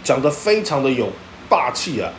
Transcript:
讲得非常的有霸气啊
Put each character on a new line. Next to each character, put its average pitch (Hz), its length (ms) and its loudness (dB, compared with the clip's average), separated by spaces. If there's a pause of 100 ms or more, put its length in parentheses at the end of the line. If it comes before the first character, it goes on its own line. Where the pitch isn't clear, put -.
讲 131 180 2
得 147 80 4
非 208 320 2
常 147 220 -2
的 135 60 2
有 127 200 0 (400)
霸 131 220 2
气 120 300 -4
啊 87 180 -4